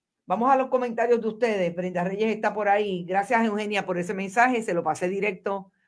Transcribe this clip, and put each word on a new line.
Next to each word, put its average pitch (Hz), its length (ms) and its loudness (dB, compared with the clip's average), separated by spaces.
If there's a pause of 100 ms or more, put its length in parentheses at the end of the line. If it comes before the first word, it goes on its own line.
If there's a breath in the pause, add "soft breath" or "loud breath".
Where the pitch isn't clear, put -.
(260)
vamos 226 240 0
a 277 60 8
los 262 140 2
comentarios 240 500 2
de 226 80 -4
ustedes. 214 480 0
Brenda 180 300 -2
Reyes 208 280 0
está 214 200 -2
por 202 160 0
ahí. 202 340 2
Gracias, 196 400 0
Eugenia, 208 420 -2
por 185 120 -2
ese 175 160 -4
mensaje. 226 480 2
Se 214 120 -2
lo 170 80 2
pasé 160 280 -2
directo 196 600 -4 (180)